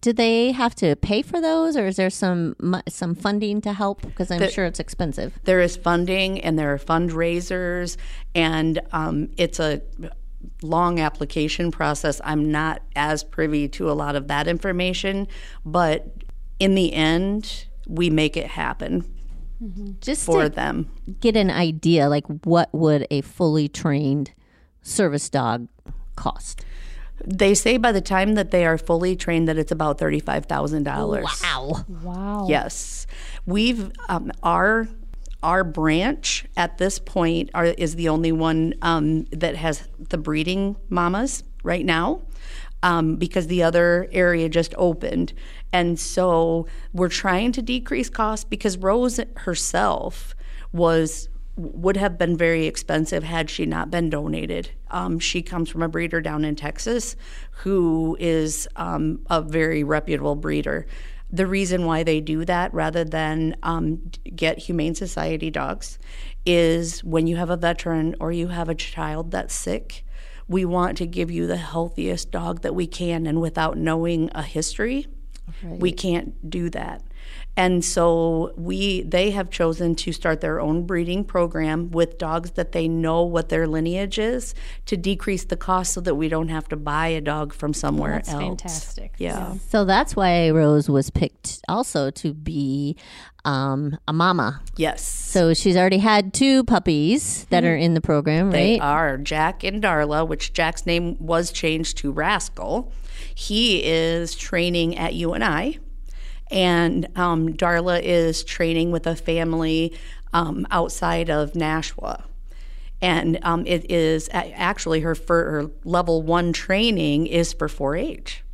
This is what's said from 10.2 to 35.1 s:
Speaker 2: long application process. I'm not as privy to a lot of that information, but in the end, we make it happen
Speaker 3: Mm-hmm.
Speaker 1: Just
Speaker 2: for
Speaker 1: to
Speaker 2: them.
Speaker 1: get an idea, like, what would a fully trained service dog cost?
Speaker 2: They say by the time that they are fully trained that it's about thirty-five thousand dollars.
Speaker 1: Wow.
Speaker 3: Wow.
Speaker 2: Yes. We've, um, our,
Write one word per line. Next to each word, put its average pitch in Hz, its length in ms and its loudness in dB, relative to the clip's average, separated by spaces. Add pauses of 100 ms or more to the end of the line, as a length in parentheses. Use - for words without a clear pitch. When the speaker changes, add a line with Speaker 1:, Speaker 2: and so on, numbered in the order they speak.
Speaker 2:
long 170 380 2
application 156 720 0
process. 147 540 0
I'm 151 260 0
not 156 320 0 (140)
as 147 280 0
privy 151 440 0
to 160 220 -2
a - 20 2
lot 147 240 -2
of 143 120 -4
that 147 200 0
information, 185 760 -2 (380)
but 160 440 2 (500)
in 190 160 6
the 180 180 4
end, 180 760 0 (200)
we 170 240 2
make 156 260 4
it 160 120 -4
happen - 560 -4 (560)
Speaker 3:
Mm-hmm. 202 400 -8
Speaker 1:
Just 294 240 -2
Speaker 2:
for 160 200 4
Speaker 1:
to 151 40 2
Speaker 2:
them. 151 400 -2 (300)
Speaker 1:
get 220 180 4
an 196 140 6
idea, 160 580 4
like, 147 160 2 (200)
what 170 280 4
would 151 380 4
a 139 120 0
fully 156 440 2
trained 143 640 0 (520)
service 156 460 0
dog 120 380 0 (480)
cost? - 500 -8 (600)
Speaker 2:
They 196 300 4
say 226 220 4
by 233 140 4
the 196 100 2
time 196 360 2
that 196 160 2
they 175 120 6
are 160 140 4
fully 175 380 2
trained 165 320 2
that 160 100 2
it's 151 140 0
about 156 260 0
thirty-five 151 480 0
thousand 147 380 0
dollars. 143 400 -2 (180)
Speaker 1:
Wow. 143 420 -2 (200)
Speaker 3:
Wow. 196 440 -4
Speaker 2:
Yes. - 600 -2 (380)
We've, 214 440 2 (180)
um, 180 220 -2 (140)
our, 196 420 4 (560)